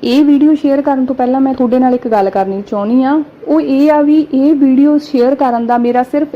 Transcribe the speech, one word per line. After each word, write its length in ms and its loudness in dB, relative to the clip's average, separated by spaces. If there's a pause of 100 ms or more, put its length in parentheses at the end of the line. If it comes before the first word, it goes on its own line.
ਇਹ 220 2
ਵੀਡੀਓ 300 4
ਸ਼ੇਅਰ 260 -2
ਕਰਨ 240 -2
ਤੋਂ 100 -4
ਪਹਿਲਾਂ 260 -2
ਮੈਂ 120 -2
ਤੁਹਾਡੇ 260 0
ਨਾਲ 140 2
ਇੱਕ 140 -4
ਗੱਲ 220 0
ਕਰਨੀ 400 -4
ਚਾਹੁੰਦੀ 340 -2
ਹਾਂ, 200 0 (240)
ਉਹ 140 0
ਇਹ 300 0
ਆ 100 2
ਵੀ 320 2
ਇਹ 220 2
ਵੀਡੀਓ 420 2
ਸ਼ੇਅਰ 380 0
ਕਰਨ 300 -2
ਦਾ 120 0
ਮੇਰਾ 260 0
ਸਿਰਫ 320 -4